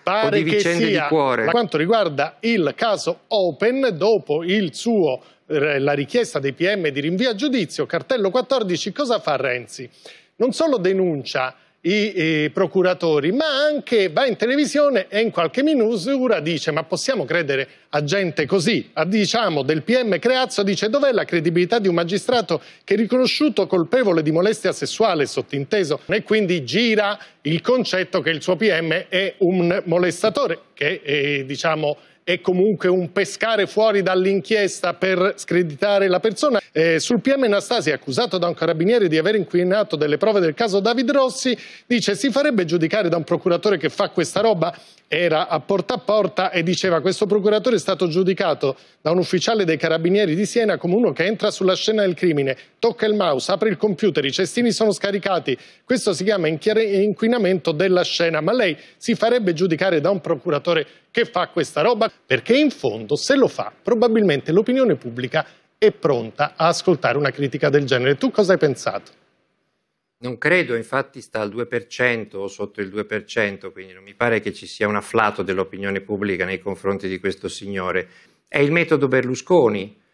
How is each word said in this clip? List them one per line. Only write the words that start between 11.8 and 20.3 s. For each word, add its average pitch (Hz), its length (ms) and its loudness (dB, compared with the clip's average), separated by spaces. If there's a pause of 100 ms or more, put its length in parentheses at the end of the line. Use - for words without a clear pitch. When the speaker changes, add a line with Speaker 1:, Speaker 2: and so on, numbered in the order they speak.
Speaker 1:
i, 175 580 0
i 151 60 -2
procuratori, 175 840 0
ma 294 120 -2
anche 277 640 0
va 196 180 0
in 226 120 -2
televisione 269 720 0
e 202 100 -2
in 226 120 0
qualche 170 320 -2
misura 240 760 0
dice: 156 320 -4
"Ma 156 120 -2
possiamo 185 420 -2
credere 139 420 -2 (220)
a 151 140 -2
gente 165 420 0
così?" 170 480 0
A, 160 100 0
diciamo, 190 600 0
del 151 200 0
P 247 180 2
M 202 160 0
Creazzo 247 460 0